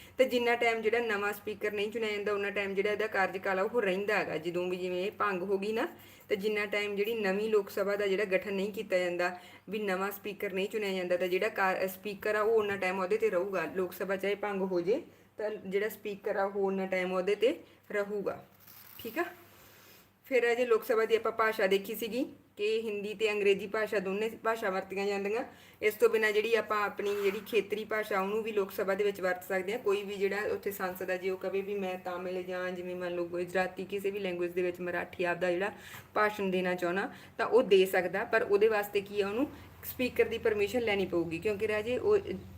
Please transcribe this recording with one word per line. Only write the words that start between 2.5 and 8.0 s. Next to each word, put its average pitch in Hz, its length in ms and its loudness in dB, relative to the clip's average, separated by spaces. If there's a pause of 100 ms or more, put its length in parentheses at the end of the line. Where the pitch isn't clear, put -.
ਟਾਈਮ 196 220 -2
ਜਿਹੜਾ 185 180 0
ਇਹਦਾ 143 160 0
ਕਾਰਜਕਾਲ 190 520 0
ਆ 190 40 2
ਉਹ 226 180 0
ਰਹਿੰਦਾ 202 360 2
ਹੈਗਾ। 165 200 -2
ਜਦੋਂ 175 300 -2
ਵੀ 185 100 -2
ਜਿਵੇਂ 180 280 -4
ਇਹ 214 60 -4
ਭੰਗ 196 300 -2
ਹੋ 196 160 0
ਗਈ 202 140 -2
ਨਾ, 247 160 0 (420)
ਤੇ 208 60 2
ਜਿੰਨਾ 208 300 0
ਟਾਈਮ 208 300 -2
ਜਿਹੜੀ 202 180 0
ਨਵੀਂ 214 360 0
ਲੋਕ 202 200 2
ਸਭਾ 202 260 0
ਦਾ 202 120 0